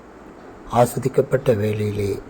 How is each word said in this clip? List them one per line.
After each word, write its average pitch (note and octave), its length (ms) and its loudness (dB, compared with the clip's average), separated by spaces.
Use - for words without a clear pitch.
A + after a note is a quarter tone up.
ஆசீர்வதிக்கப்பட்ட B2 840 2
வேளையிலே G#2 720 -2